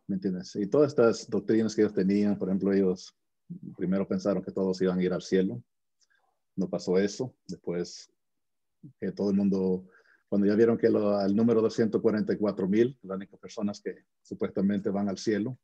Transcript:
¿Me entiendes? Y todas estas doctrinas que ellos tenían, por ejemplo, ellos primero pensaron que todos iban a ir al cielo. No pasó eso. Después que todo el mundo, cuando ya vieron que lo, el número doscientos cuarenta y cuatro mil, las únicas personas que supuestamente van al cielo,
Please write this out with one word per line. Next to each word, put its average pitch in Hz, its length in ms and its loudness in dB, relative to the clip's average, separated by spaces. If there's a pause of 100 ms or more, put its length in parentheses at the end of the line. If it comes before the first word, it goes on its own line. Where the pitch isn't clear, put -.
¿Me 101 80 -2
entiendes? 92 400 -6
Y 104 100 -2
todas 139 260 4
estas 117 360 2
doctrinas 110 460 0
que 107 80 4
ellos 104 120 2
tenían, 101 440 2
por 98 100 -4
ejemplo, 95 240 0
ellos 95 420 0 (640)
primero 92 320 -2
pensaron 95 340 -2
que - 80 -10
todos 95 300 -2
iban 92 180 2
a 90 40 0
ir 90 100 0
al 85 100 -4
cielo. 98 400 0 (960)
No 92 120 -2
pasó 92 300 -2
eso. 101 360 -2 (120)
Después - 640 -8 (880)
que 98 140 -6
todo 98 180 -2
el 98 60 2
mundo, 95 480 0 (440)
cuando 101 180 2
ya 104 80 4
vieron 117 240 4
que 113 100 2
lo, 104 320 2
el 98 160 0
número 113 240 4
doscientos 110 400 0
cuarenta 107 320 0
y 92 60 -2
cuatro 98 280 -2
mil, 113 360 2
las 95 140 -8
únicas 98 220 -14
personas 101 420 -8
que - 240 -10 (180)
supuestamente 101 680 -2
van 98 180 -2
al 92 100 -6
cielo, 110 460 -2